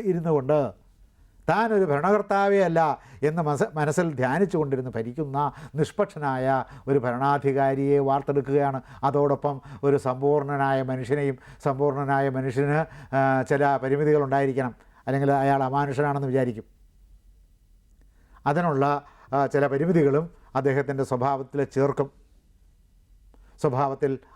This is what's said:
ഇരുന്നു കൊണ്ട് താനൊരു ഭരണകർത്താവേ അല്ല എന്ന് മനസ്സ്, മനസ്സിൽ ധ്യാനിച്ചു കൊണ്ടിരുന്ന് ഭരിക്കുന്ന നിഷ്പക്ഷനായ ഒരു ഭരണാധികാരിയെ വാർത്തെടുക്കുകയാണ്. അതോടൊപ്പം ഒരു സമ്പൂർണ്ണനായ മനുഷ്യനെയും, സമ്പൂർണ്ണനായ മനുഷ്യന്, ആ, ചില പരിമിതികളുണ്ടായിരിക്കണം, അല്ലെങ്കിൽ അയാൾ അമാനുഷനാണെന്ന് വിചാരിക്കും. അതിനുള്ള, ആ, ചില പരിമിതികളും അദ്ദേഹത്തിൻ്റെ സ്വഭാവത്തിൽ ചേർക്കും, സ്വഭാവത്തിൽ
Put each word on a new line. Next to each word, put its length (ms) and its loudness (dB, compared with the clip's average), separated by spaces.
ഇരുന്നു 240 0
കൊണ്ട് 240 2
താനൊരു 400 2
ഭരണകർത്താവേ 800 2
അല്ല 140 2
എന്ന് 200 -2
മനസ്സ്, 180 0
മനസ്സിൽ 300 0
ധ്യാനിച്ചു 400 0
കൊണ്ടിരുന്ന് 360 -2
ഭരിക്കുന്ന 420 -6
നിഷ്പക്ഷനായ 640 -2
ഒരു 160 4
ഭരണാധികാരിയെ 920 2
വാർത്തെടുക്കുകയാണ്. 720 0
അതോടൊപ്പം 480 0
ഒരു 200 4
സമ്പൂർണ്ണനായ 720 0
മനുഷ്യനെയും, 440 -2
സമ്പൂർണ്ണനായ 600 0
മനുഷ്യന്, 420 0
ആ, 20 2
ചില 120 2
പരിമിതികളുണ്ടായിരിക്കണം, 880 0
അല്ലെങ്കിൽ 240 2
അയാൾ 260 2
അമാനുഷനാണെന്ന് 640 -2
വിചാരിക്കും. 340 -2
അതിനുള്ള, 340 0
ആ, 20 2
ചില 100 4
പരിമിതികളും 520 2
അദ്ദേഹത്തിൻ്റെ 520 0
സ്വഭാവത്തിൽ 500 -2
ചേർക്കും, 340 0
സ്വഭാവത്തിൽ 480 0